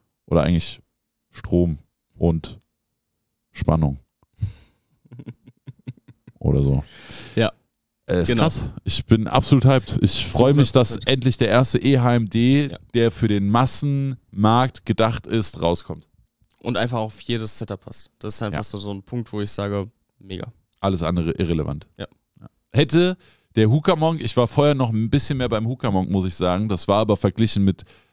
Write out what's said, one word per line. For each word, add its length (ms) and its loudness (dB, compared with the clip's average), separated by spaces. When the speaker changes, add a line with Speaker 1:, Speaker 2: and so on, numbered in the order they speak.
Speaker 1:
Oder 180 0
eigentlich 380 -2
Strom 460 0
und 420 -2
Spannung. 460 0
Speaker 2:
<laughs> 800 -16
Speaker 1:
Oder 240 2
so. 200 0
Speaker 2:
Ja. 160 0
Speaker 1:
Äh, 160 0
ist 80 0
Speaker 2:
Genau. 140 2
Speaker 1:
krass. 260 -2
Ich 220 -4
bin 220 4
absolut 380 2
hyped. 360 2
Ich 240 0
Speaker 2:
Zu 60 -8
Speaker 1:
freue 220 4
mich, 180 4
dass 200 4
Speaker 2:
hundert 140 -6
Prozent. 120 2
Speaker 1:
endlich 200 0
der 120 0
erste 300 2
E 200 2
H 160 2
M 140 0
D, 380 2
Speaker 2:
Ja. 100 -12
Speaker 1:
der 180 2
für 160 -2
den 220 2
Massenmarkt 1400 0
gedacht 420 0
ist, 340 -4
rauskommt. 460 -4
Speaker 2:
Und 160 -4
einfach 220 -2
auf 220 -8
jedes 360 -6
Setup 240 -8
passt. 380 -16
Das 160 -8
ist 60 -6
einfach 180 -6
Speaker 1:
Ja. 40 -8
Speaker 2:
so, 140 -10
so 140 -10
ein 120 -10
Punkt, 300 -10
wo 80 -6
ich 100 -6
sage, 380 -4
mega. 320 -14
Speaker 1:
Alles 240 0
andere 280 0
irrelevant. 560 -2
Speaker 2:
Ja. 100 -10
Speaker 1:
Ja. 80 -20
Hätte 460 2
der 140 6
Hookah 260 2
Monk, 260 0
ich 160 -4
war 100 4
vorher 280 2
noch 160 -2
ein 180 0
bisschen 280 0
mehr 120 -2
beim 180 -2
Hookah 240 -2
Monk, 180 0
muss 160 0
ich 100 -6
sagen. 340 0
Das 180 -4
war 120 4
aber 180 2
verglichen 460 0
mit 200 2